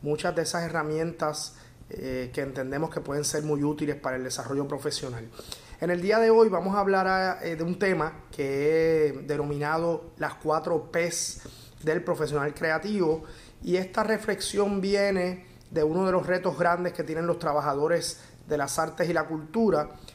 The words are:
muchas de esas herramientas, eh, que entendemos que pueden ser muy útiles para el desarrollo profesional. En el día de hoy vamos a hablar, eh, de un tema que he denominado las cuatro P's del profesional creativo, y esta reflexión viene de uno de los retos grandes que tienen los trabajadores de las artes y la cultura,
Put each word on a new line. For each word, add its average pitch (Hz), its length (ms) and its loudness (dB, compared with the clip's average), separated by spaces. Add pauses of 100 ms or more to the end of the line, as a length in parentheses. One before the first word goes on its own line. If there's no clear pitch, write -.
muchas 151 320 -2
de 165 80 0
esas 170 220 -4
herramientas, 156 880 -4 (340)
eh, 127 460 -6
que 151 60 -4
entendemos 139 500 -4
que 151 100 -6
pueden 143 240 -4
ser 151 200 -2
muy 151 180 0
útiles 147 320 0
para 131 220 -4
el 127 80 -4
desarrollo 135 420 -4
profesional. 131 640 -6 (500)
En 170 100 -2
el 175 120 0
día 202 160 4
de 226 120 6
hoy 220 180 10
vamos 185 260 0
a 202 60 4
hablar, 190 640 2
eh, 165 100 -2
de 160 80 -4
un 170 160 -2
tema 165 540 0
que 156 760 4
he 139 60 2 (100)
denominado 147 960 0
las 151 160 -2
cuatro 156 560 0
P's - 520 -2 (380)
del 160 240 0
profesional 147 480 -2
creativo, 160 680 0 (400)
y 175 140 0
esta 185 260 0
reflexión 202 800 0
viene 196 640 0 (240)
de 160 120 2
uno 160 220 2
de 185 80 2
los 170 140 2
retos 180 320 0
grandes 175 340 2
que 165 120 -6
tienen 160 220 -4
los 170 120 0
trabajadores 151 800 0 (260)
de 151 120 0
las 139 200 -2
artes 160 300 -2
y 175 60 0
la 160 100 2
cultura, 156 640 0 (260)